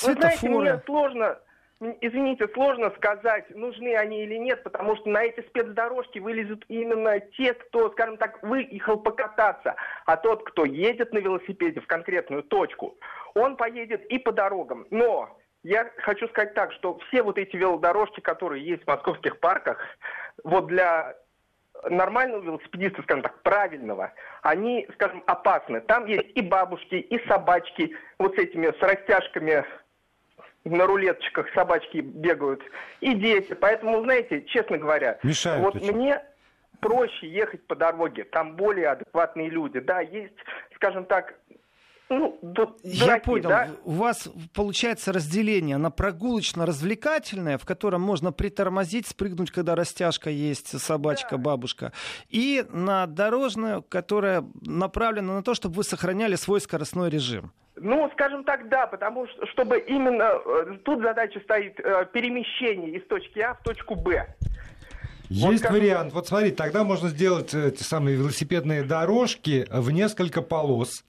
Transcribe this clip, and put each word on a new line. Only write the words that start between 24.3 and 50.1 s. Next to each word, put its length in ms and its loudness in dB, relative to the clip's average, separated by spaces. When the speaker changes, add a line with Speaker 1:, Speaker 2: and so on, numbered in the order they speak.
Speaker 1:
они, 520 2
скажем, 320 -2
опасны. 540 2
Там 260 2
есть 280 0
и 80 0
бабушки, 540 0
и 300 -2
собачки, 680 2
вот 180 2
с 20 2
этими, 280 0
с 20 -14
растяжками 840 2
на 220 4
рулеточках 680 2
собачки 440 2
бегают, 600 0
и 140 2
дети. 400 2
Поэтому, 480 2
знаете, 440 0
честно 320 0
говоря, 440 2
Speaker 3:
Мешают 420 0
Speaker 1:
вот 120 2
Speaker 3:
очень. 200 0
Speaker 1:
мне 240 2
проще 480 0
ехать 380 -4
по 80 -4
дороге, 500 0
там 320 -4
более 340 2
адекватные 600 -2
люди. 300 -4
Да, 200 0
есть, 340 -8
скажем 300 -2
так, 280 0
ну, 320 0
д-, 260 0
Speaker 2:
Я 240 2
Speaker 1:
дураки, 180 4
Speaker 2:
понял. 240 0
Speaker 1:
да? 200 4
Speaker 2:
У 80 -6
вас 360 0
получается 580 -2
разделение 640 0
на 120 0
прогулочно-развлекательное, 1700 -2
в 60 -20
котором 380 0
можно 300 0
притормозить, 760 -2
спрыгнуть, 440 -4
когда 240 0
растяжка 560 -2